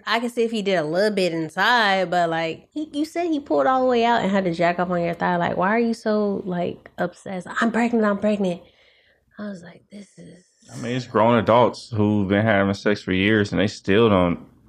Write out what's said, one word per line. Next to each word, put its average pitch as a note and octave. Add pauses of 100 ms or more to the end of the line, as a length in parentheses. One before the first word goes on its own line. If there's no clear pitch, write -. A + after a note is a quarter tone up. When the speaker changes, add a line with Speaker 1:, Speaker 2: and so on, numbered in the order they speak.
Speaker 1:
I A3
can A#3+
see A#3
if A3+
he A3
did F#3+
a D#3+
little F3+
bit F#3
inside, F#3+
but, F3
like, D#3+
he, D#4
you C#4+
said E4+
he D#4
pulled C#4+
all C4
the B3+
way A#3
out A#3
and F#3+
had G3
to E3+
jack E3+
up F3+
on F3
your E3+
thigh. F3+
Like, F3
why F3+
are A3
you A#3
so, G#3
like, F3
obsessed? F3+ (120)
'I'm A#3
pregnant, A3+
I'm G3+
pregnant.'" G3+ (760)
I G#3
was F3+
like, F3
"This G3+
is" E3+ (280)
Speaker 2:
I A#2+
mean, B2
it's B2
grown A2+
adults G#2+
who've G#2
been G2+
having G2
sex G#2
for F#2+
years G2+
and F2
they G2+
still G#2+
don't, F2+ (280)